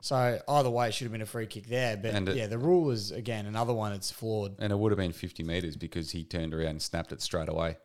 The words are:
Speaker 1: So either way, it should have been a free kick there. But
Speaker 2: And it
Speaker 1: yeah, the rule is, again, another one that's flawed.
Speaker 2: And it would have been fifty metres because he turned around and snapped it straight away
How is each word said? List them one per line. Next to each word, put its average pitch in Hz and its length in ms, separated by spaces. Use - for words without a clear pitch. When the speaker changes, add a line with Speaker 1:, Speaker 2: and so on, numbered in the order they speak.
Speaker 1:
So 123 460
either 139 220
way, 120 180
it 107 60
should 123 120
have 107 60
been 113 100
a 107 40
free 113 200
kick 107 200
there. 120 300
But 107 180
Speaker 2:
And 95 140
it 98 80
Speaker 1:
yeah, 110 100
the 110 120
rule 160 320
is, 110 200
again, 107 360
another 117 280
one 107 180
that's 95 180
flawed. 107 480
Speaker 2:
And 104 140
it 101 60
would 107 140
have 98 60
been 87 140
fifty 87 300
metres 82 340
because 82 360
he 82 120
turned 80 300
around 80 140
and 78 140
snapped - 300
it 71 80
straight 82 300
away 82 340